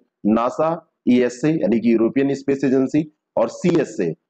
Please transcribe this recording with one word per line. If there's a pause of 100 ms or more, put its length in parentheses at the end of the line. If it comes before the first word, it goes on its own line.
(260)
नासा (180)
ईएसए,
यानी
कि
European
Space
Agency, (240)
और
सीएसए, (200)